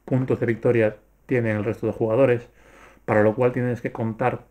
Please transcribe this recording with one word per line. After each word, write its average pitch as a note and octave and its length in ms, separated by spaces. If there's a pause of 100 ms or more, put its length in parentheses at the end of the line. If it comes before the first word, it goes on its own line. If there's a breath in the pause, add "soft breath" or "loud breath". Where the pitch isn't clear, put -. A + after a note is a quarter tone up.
puntos B2+ 340
de B2 60
victoria A2+ 520 (280)
tienen A2+ 320
el G#2 80
resto A2+ 220
de G#2 80
jugadores, A#2 560 (560 loud breath)
para G#2+ 160
lo G#2+ 120
cual B2 180
tienes B2 280
que - 120
contar A#2 580